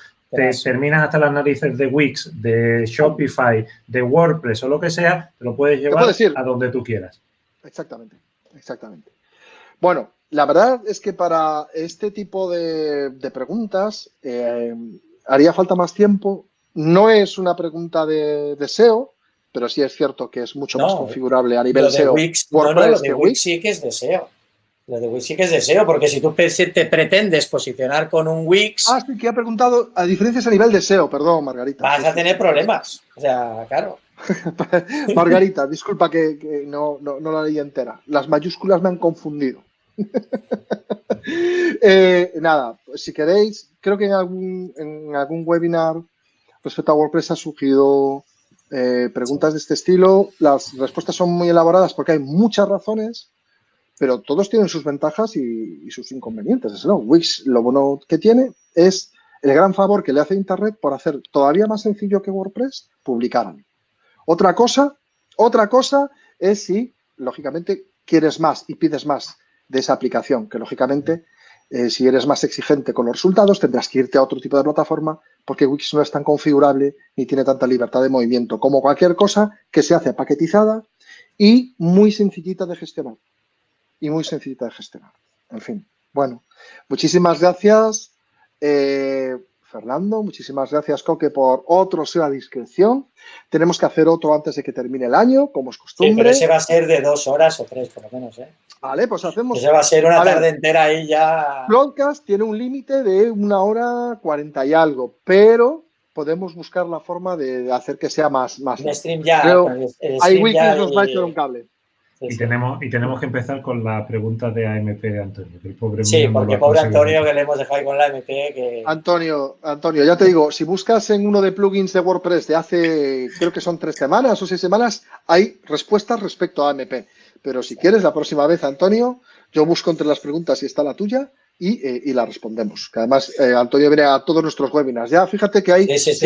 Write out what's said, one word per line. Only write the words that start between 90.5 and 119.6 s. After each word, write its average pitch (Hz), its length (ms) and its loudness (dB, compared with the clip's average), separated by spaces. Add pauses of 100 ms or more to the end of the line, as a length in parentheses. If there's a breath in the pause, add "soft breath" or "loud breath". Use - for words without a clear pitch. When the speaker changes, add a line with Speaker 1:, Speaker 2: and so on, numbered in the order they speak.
Speaker 3:
gracias, 147 320 -4
Coque, 151 280 -2
por 131 360 2
otro 180 400 2
seo 170 160 -2
a 147 80 0
discreción. 170 760 -2 (420 loud breath)
Tenemos 165 300 2
que 156 80 0
hacer 160 220 2
otro 165 260 2
antes 151 200 -4
de 143 80 -8
que 127 100 -10
termine 127 340 -6
el 123 80 0
año, 262 340 4
como 160 220 -8
es - 60 -18
Speaker 1:
Sí, - 40 -20
pero - 260 0
Speaker 3:
costumbre. 226 240 6
Speaker 1:
ese 262 160 4
va 160 100 4
a 156 40 2
ser 165 260 2
de 156 140 2
dos 147 260 0
horas 160 320 2
o 123 60 -8
tres, 123 240 -10
por - 160 -20
lo 107 80 -20
menos, 123 260 -14
¿eh? 127 100 -18 (320)
Speaker 3:
Vale, 147 280 -2
pues 185 160 -8
hacemos 226 340 -6
Speaker 1:
Ese 139 140 2
va 151 80 6
a - 20 4
ser 156 220 4
una 170 160 6
Speaker 3:
a 170 40 6
ver, 185 100 6
Speaker 1:
tarde 165 160 2
entera 156 340 2
ahí 156 240 0
ya. 151 600 0
Speaker 3:
Broadcast 277 580 0
tiene 202 180 0
un 214 140 -4
límite 269 440 -6
de 208 280 2
una 202 320 0
hora 240 600 -2
cuarenta 147 440 -6
y 151 80 0
algo, 143 400 2 (100)
pero 233 600 6 (280)
podemos 165 420 -6
buscar 175 320 -6
la 165 140 -8
forma 180 360 -8
de 127 360 -6
hacer 131 260 -6
que 147 120 -6
sea 151 180 -4
más, 131 320 -4
más 131 200 -6
Speaker 1:
El 147 60 -8
Speaker 3:
largo. 147 120 -6
Speaker 1:
stream 165 240 -8
ya, 160 200 2
Speaker 3:
Creo 180 220 6
Speaker 1:
con 127 80 -2 (100)
el, 127 60 -4 (120)
el 147 120 -6
Speaker 3:
ahí 131 80 -4
Speaker 1:
stream 190 220 6
Speaker 3:
Wiki 220 120 2
Speaker 1:
ya 160 220 4
Speaker 3:
nos 151 200 -2
va 196 60 2
a 196 40 2
Speaker 1:
y - 40 -2
Speaker 3:
echar 180 140 -4
un 170 80 -6
cable. 131 340 -8 (540)
Speaker 1:
Sí, 127 60 -10
Speaker 2:
Y 120 60 -8
Speaker 1:
sí. 113 60 -8
Speaker 2:
tenemos, 120 440 -4
y 123 80 -8
tenemos 123 300 -4
que 143 60 -6
empezar 131 360 -6
con 120 200 -6
la 107 240 -6
pregunta 113 440 -6
de 110 160 -4
A 107 100 -4
M 104 200 -4
P 110 140 -8
de 104 120 -6
Antonio, 98 400 -16
que 98 60 -14
el 98 80 -16
pobre 107 280 -4
Speaker 1:
Sí, 156 140 2
Speaker 2:
mío - 100 2
no 110 120 -2
Speaker 1:
porque 107 120 -2
Speaker 2:
lo 127 40 0
ha - 40 -2
Speaker 1:
pobre 147 200 4
Speaker 2:
conseguido. 147 200 2
Speaker 1:
Antonio, 156 240 2
que 147 100 0
le 143 60 0
hemos 143 180 -2
dejado 139 180 -4
ahí 143 100 -4
con 139 120 -4
la 147 60 4
A 143 40 4
M 135 140 -10
P, 139 320 -6
que 120 300 -8
Speaker 3:
Antonio, 160 760 -4